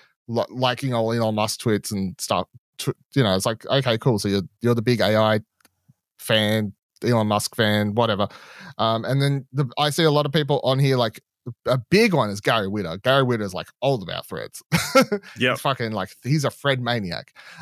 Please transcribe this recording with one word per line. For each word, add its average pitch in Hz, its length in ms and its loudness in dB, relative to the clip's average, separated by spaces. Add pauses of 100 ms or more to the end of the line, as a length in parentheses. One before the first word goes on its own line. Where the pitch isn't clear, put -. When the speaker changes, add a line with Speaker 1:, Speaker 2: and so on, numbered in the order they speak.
(260)
Speaker 1:
li-, 117 220 -2
liking 127 460 -2
all 113 180 0
Elon 113 220 0
Musk 107 260 -2
tweets 107 320 0
and 95 260 -4
stuff. 95 300 -2 (300)
Tw-, - 160 -4 (200)
you 135 80 4
know, 98 140 4
it's 95 80 0
like, 113 220 -4
"Okay, 127 320 0
cool. 113 200 2
So 104 100 -4
you're, 98 140 2 (200)
you're 120 120 2
the 117 80 0
big 113 200 2
A 107 140 4
I 110 240 2 (800)
fan, 107 540 0 (320)
Elon 113 220 2
Musk 104 280 -2
fan, 104 400 2
whatever." 110 320 0 (520)
Um, 113 260 -2
and 135 160 0
then 139 320 -2
the, 143 140 -2 (120)
I 147 120 0
see 165 140 0
a 156 60 4
lot 147 140 2
of 143 80 -6
people 147 320 0
on 131 140 2
here, 135 180 2
like, 117 240 -2 (480)
a 127 100 2
big 202 340 2
one 127 160 2
is 98 120 -6
Gary 113 260 0
Whitta. 95 360 -6
Gary 135 200 4
Whitta's, 107 320 -2
like, 80 140 -8 (120)
old 131 220 0
about 87 240 -10
Threads. 62 360 -12 (100)
<laughs> - 0 - (680)
Speaker 2:
Yep. 127 140 2
Speaker 1:
He's - 80 -6
fucking, 123 320 -2
like, 95 160 -4 (160)
he's 139 220 0
a 120 40 -2
Fred 135 300 -2
maniac. 104 520 -6 (300)